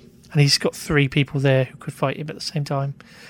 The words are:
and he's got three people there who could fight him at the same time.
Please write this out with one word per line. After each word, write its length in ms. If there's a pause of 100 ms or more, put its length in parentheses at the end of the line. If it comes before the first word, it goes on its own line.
(320)
and 80
he's 180
got 160
three 340
people 320
there 240
who 120
could 160
fight 240
him 140
at 60
the 40
same 240
time. 300 (360)